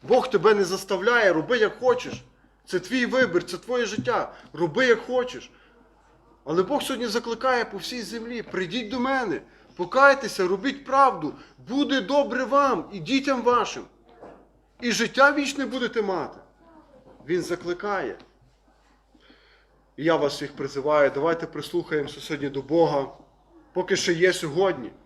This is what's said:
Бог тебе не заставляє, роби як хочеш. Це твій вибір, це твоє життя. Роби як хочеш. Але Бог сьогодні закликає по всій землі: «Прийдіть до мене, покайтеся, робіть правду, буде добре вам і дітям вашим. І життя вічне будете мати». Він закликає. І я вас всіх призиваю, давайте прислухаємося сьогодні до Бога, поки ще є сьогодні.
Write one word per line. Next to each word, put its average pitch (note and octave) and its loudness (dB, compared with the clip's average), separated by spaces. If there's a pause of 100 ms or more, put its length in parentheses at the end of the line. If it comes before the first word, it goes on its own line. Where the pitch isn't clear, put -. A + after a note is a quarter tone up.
Бог G#3 4
тебе G3+ 6
не G3+ 4
заставляє, F#3+ 2
роби D#3+ 0
як A3 0
хочеш. A#3 0 (420)
Це F#3 -2
твій B3 -2
вибір, G3 2
це F3+ -10
твоє A#3+ -2
життя. G#3 -2 (200)
Роби E3+ 0
як A#3 4
хочеш. B3 -4 (920)
Але E3 2
Бог C4+ 0
сьогодні B3 -4
закликає A3+ -2
по G3+ -12
всій A#3+ -8
землі: A3+ -10
«Прийдіть F#3+ -6
до B3 -6
мене, A#3+ -2 (340)
покайтеся, A3+ 4
робіть G3 -2
правду, B3 2 (340)
буде C4 0
добре C4 0
вам B3 2
і G3+ -10
дітям C4 -2
вашим. A3+ 0 (1000)
І A#3+ 0
життя B3 4
вічне C#4 -2
будете A#3+ -4
мати». F3+ -4 (880)
Він E3+ 0
закликає. F3 -6 (1800)
І C#3 -8
я E3 4
вас D3 0
всіх D3 -10
призиваю, C#3 2
давайте E3 -2
прислухаємося D3+ -6
сьогодні C#3+ -6
до C3+ -6
Бога, D3 2 (640)
поки F#3 0
ще F3+ 0
є F3 4
сьогодні. D#3+ -2 (140)